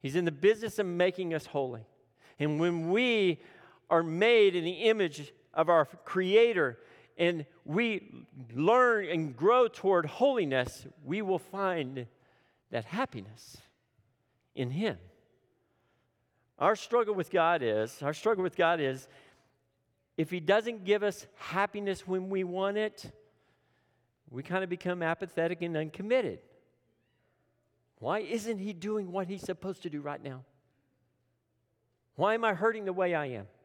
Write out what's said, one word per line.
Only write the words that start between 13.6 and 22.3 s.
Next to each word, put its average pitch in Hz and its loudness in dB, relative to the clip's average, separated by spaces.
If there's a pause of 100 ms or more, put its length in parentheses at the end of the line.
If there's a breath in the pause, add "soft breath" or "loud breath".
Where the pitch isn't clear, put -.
in 127 -6
Him. 165 -4 (1600)
Our 196 4
struggle 220 0
with 185 -2
God 170 2
is, 110 0
our 143 -2
struggle 202 0
with 175 -4
God 170 2
is, 131 -4 (1080 soft breath)
if 156 -2
He 180 -4
doesn't 208 2
give 202 2
us 202 -4 (100)
happiness 196 -4
when 185 -4
we 190 -2